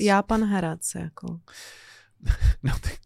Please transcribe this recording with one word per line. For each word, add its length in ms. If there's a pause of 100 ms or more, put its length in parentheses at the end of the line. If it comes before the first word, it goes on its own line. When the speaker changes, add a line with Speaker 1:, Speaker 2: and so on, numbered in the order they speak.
Speaker 1:
Já 200
pan 220
herec, 520
jako. 480
Speaker 2:
<laughs> 1200
No, 80 (100)
tak, 120 (120)